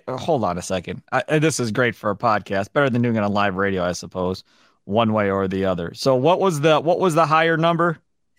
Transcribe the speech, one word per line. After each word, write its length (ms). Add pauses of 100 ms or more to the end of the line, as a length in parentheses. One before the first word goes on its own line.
uh, 120
hold 260
on 140
a 40
second. 480
I, 180
uh, 100
this 200
is 140
great 240
for 140
a 60
podcast. 560
Better 180
than 120
doing 140
it 80
on 80
live 240
radio, 260
I 100
suppose, 520 (400)
one 300
way 160
or 180
the 160
other. 300
So 200
what 240
was 220
the, 180
what 220
was 140
the 120
higher 300
number? 420 (400)